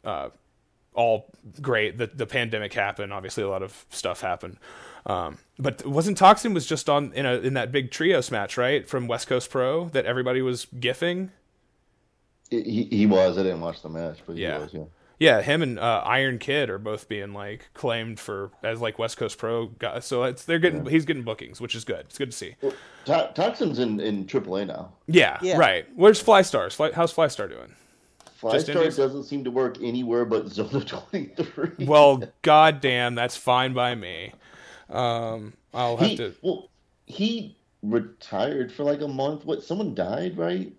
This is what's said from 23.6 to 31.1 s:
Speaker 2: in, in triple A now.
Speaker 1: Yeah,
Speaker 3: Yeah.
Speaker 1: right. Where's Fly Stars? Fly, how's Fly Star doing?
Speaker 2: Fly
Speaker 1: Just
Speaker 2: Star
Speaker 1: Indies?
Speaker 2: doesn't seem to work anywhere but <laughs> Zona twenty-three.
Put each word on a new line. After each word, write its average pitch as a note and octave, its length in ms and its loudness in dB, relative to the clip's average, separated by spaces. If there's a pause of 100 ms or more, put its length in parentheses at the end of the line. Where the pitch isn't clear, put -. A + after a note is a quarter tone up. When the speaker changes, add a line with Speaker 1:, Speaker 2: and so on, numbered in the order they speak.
Speaker 2:
in, A2 200 0
in G2 280 -2
triple F#2+ 300 -2
A G2+ 80 -2
now. - 280 -12 (140)
Speaker 1:
Yeah, D3 340 4
Speaker 3:
Yeah. F3+ 160 0
Speaker 1:
right. F#2+ 280 4 (100)
Where's G3+ 260 8
Fly G3+ 220 8
Stars? G2 320 -2
Fly, D#3 180 0
how's E3+ 180 0
Fly D#3+ 180 4
Star G#2 180 -6
doing? A#1+ 260 -16 (640)
Speaker 2:
Fly A2+ 180 -2
Speaker 1:
Just D#3 140 2
Speaker 2:
Star D3 160 0
Speaker 1:
Indies? C#3+ 140 2
Speaker 2:
doesn't C#3 260 0
seem C#3 220 -6
to B2+ 40 -2
work B2 320 0
anywhere A#2+ 420 0
but A2 240 0
<laughs> - 20 -12
Zona A2 360 -4
twenty-three. - 1000 -6